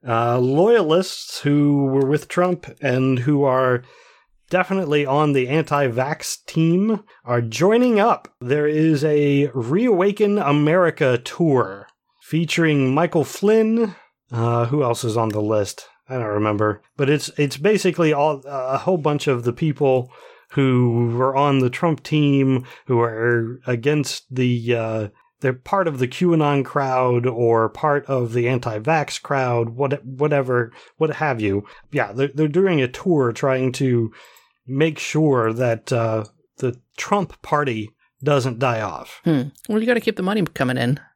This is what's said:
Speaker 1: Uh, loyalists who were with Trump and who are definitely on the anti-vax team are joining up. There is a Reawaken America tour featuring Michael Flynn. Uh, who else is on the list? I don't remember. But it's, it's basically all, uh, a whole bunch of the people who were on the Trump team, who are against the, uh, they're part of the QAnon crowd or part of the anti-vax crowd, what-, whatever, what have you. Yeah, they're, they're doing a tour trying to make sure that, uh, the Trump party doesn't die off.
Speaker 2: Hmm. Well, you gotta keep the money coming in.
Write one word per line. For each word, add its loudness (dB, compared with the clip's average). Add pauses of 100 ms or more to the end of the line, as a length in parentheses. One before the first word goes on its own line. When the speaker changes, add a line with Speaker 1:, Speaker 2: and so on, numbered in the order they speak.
Speaker 1:
Uh, 0
loyalists 2
who 2
were 2
with -2
Trump -2 (140)
and 0
who 2
are 2 (640)
definitely 0
on 2
the 0
anti-vax -2
team 0 (220)
are 0
joining 2
up. 0 (120)
There 0
is 2
a 2
Reawaken 2
America 2
tour -2 (340)
featuring 0
Michael 0
Flynn. 0 (360)
Uh, 0
who 0
else -2
is -2
on 0
the -4
list? -2 (220)
I -10
don't -4
remember. -2 (140)
But -2
it's, 0
it's -2
basically 0
all, 0 (100)
uh, -8
a -2
whole -2
bunch -2
of 0
the -2
people 0 (420)
who 2
were 0
on 2
the 2
Trump -2
team, 2 (200)
who 2
are -2
against -2 (100)
the, 0
uh, -2 (340)
they're 0
part -2
of -4
the 0
QAnon 2
crowd 0
or 2
part -2
of -2
the 0
anti-vax -2
crowd, -2
what-, -4
whatever, 0 (240)
what 0
have -2
you. 0 (260)
Yeah, -2
they're, -2
they're 0
doing 2
a 0
tour 0
trying 0
to 0 (520)
make -2
sure 0
that, -2
uh, -2 (340)
the -6 (160)
Trump -4
party -2 (340)
doesn't 0
die 0
off. -10
Speaker 2:
Hmm. 2 (240)
Well, 0
you -4
gotta 0
keep -4
the -6
money -2
coming -4
in. -2 (160)